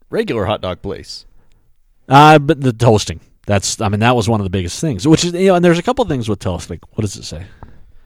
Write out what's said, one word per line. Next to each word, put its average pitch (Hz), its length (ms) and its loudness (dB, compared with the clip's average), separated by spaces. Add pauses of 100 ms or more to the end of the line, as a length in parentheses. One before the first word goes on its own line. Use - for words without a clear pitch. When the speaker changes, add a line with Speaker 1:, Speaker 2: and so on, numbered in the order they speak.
Speaker 1:
regular 151 360 -4
hot 104 160 -4
dog 90 200 -8
place? - 440 -14 (800)
Speaker 2:
Uh, 151 320 8
but 143 220 -2
the 131 100 0
toasting. 110 480 0 (280)
That's, - 340 -2
I 107 80 -2
mean, 101 100 -2
that 120 160 2
was 113 140 -2
one 113 100 2
of 101 60 -4
the 92 40 -4
biggest 87 300 -6
things. 117 260 -4
Which 160 200 4
is, 175 80 -4
you 185 140 0
know, 190 80 4
and 175 100 2
there's 170 140 4
a 170 40 -8
couple 247 220 -2
things 127 240 -6
with 101 100 -4
toast. 87 300 -8
Like, 85 100 -12 (160)
what - 60 -6
does 104 160 -6
it - 80 -18
say? 80 200 -14 (600)